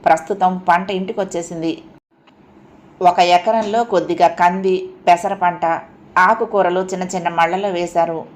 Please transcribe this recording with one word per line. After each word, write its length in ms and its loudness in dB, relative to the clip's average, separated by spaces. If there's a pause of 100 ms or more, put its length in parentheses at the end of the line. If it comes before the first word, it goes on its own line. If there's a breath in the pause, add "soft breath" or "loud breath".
ప్రస్తుతం 520 0
పంట 340 0
ఇంటికొచ్చేసింది. 880 -6 (1200)
ఒక 180 4
ఎకరంలో 640 2
కొద్దిగా 440 0
కంది, 640 0 (180)
పెసర 260 2
పంట, 320 -2 (520)
ఆకుకూరలు 640 2
చిన్న 240 -4
చిన్న 260 -4
మళ్ళలో 400 0
వేశారు. 560 -2 (100)